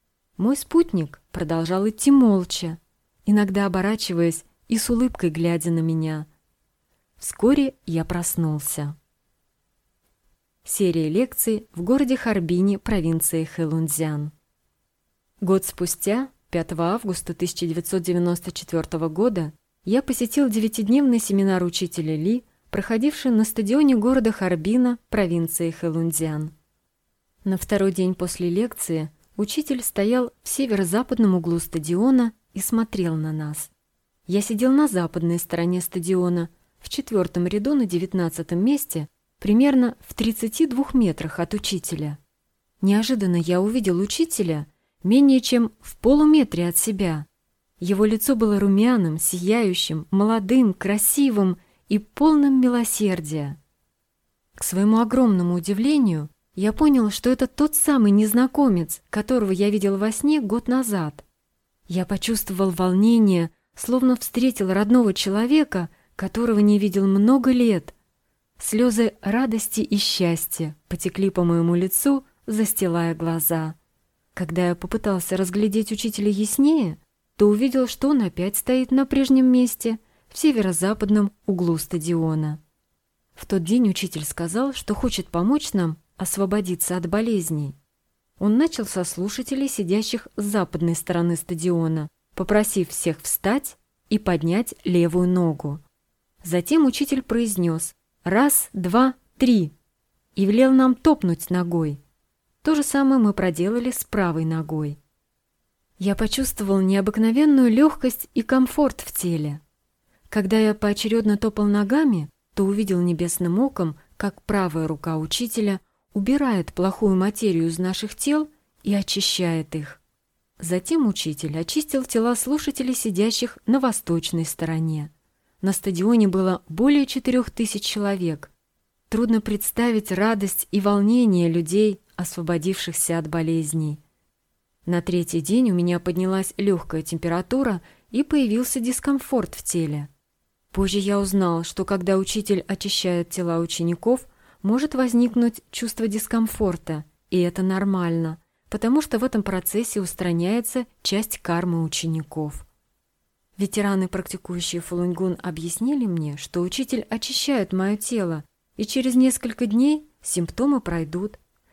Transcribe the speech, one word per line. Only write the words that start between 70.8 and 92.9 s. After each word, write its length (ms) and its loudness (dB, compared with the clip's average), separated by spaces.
потекли 420 -2
по 140 0
моему 320 2
лицу, 500 0
застилая 640 0
глаза. 640 -2
Когда 340 -2
я 80 0
попытался 600 -2
разглядеть 560 -2
учителя 360 -2
яснее, 720 2
то 100 6
увидел, 400 2
что 220 -2
он 120 4
опять 360 -2
стоит 340 0
на 140 4
прежнем 400 4
месте, 520 2
в 100 -20
северо-западном 920 2
углу 320 0
стадиона. 840 -2
В 120 -20
тот 180 -2
день 260 2
учитель 360 -4
сказал, 480 -4
что 200 -8
хочет 360 -4
помочь 420 0
нам 240 -2
освободиться 800 -2
от 100 -4
болезней. 720 -2
Он 200 2
начал 280 0
со 200 -4
слушателей, 640 -4
сидящих 640 -2
с 80 -4
западной 520 -2
стороны 420 -2
стадиона, 720 -2
попросив 540 0
всех 320 -4